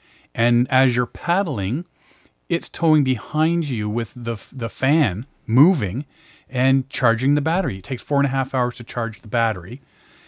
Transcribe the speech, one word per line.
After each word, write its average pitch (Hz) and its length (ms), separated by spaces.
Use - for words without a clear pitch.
and 120 380
as 131 240
you're 123 100
paddling, 160 800
it's - 180
towing 156 360
behind 151 680
you 107 200
with 113 260
the, 117 220
the 117 180
fan 131 580
moving 127 600
and 131 400
charging 127 460
the 147 60
battery. 160 360
It 95 60
takes 127 180
four 143 160
and 139 80
a 131 60
half 135 240
hours 123 220
to 120 60
charge 113 380
the 113 60
battery, 110 540